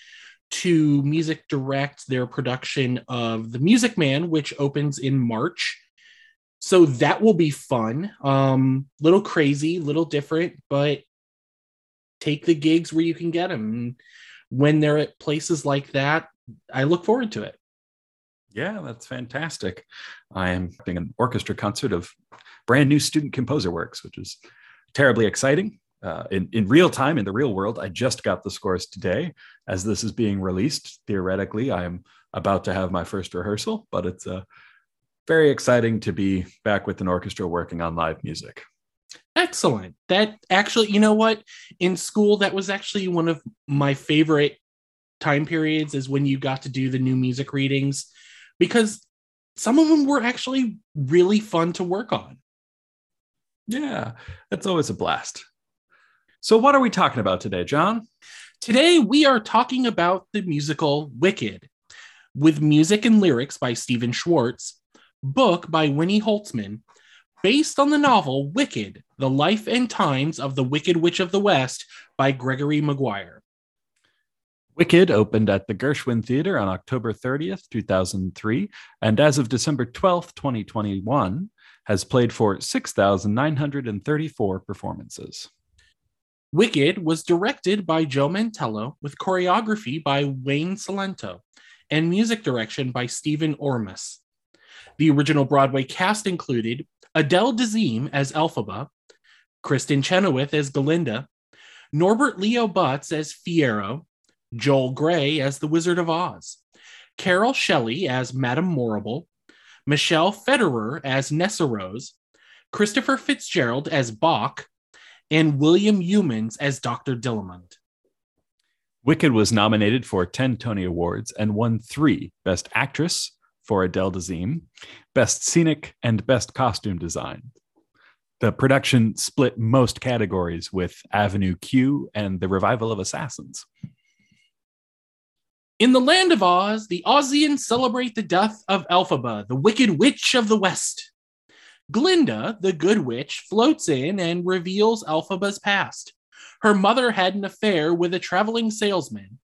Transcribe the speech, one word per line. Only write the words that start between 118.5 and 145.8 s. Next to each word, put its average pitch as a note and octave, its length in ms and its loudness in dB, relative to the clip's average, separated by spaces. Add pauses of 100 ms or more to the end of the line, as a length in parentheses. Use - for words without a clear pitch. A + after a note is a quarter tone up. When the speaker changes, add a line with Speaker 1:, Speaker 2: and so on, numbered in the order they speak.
Speaker 2:
Wicked D#3 300 4
was G#2+ 200 4
nominated G#2+ 540 4
for F#2 180 0
ten B2+ 320 -2
Tony G#2+ 280 -4
Awards F2+ 480 -4
and G#2+ 240 -2
won A2+ 240 0
three: C#3 500 0 (140)
Best F#2 320 -2
Actress - 600 -4 (280)
for G2 180 0
Adele F#2 300 -2
Dazeem, F#2 480 -6 (560)
Best - 280 2
Scenic, D#3+ 560 0
and A2+ 240 0
Best B2+ 300 0
Costume A2 440 -2
Design. - 520 -10 (880)
The A2 140 2
production C3 640 4
split - 420 -2
most A#2 420 2
categories F#2 720 -4
with F2+ 240 -4 (160)
Avenue G2 440 0
Q C3 580 0
and G2 240 -4
The F#2 100 -2
Revival A2 440 0
of G2+ 80 -6
Assassins. C3 640 -10 (2250)
Speaker 1:
In B3+ 120 6
the B3+ 80 6
land F4 300 4
of A3+ 100 4
Oz, G3+ 460 2
the F3 180 -6
Ozians C#4+ 540 2
celebrate B3 560 -2
the A3 80 -4
death F#3+ 460 0
of F#3+ 180 -2
Elphaba, B2 640 0
the B2 80 -4
Wicked G#3 420 2
Witch - 380 2
of A#3 100 2
the A3 100 2
West. - 540 -2 (800)
Glinda, A3 680 2
the F#3+ 120 2
Good F3 280 2
Witch, B2+ 500 -6
floats A#3+ 380 2
in D#3+ 320 0
and F3 260 -2
reveals F#3+ 560 0
Elphaba's F3+ 560 -4
past. - 560 -4 (480)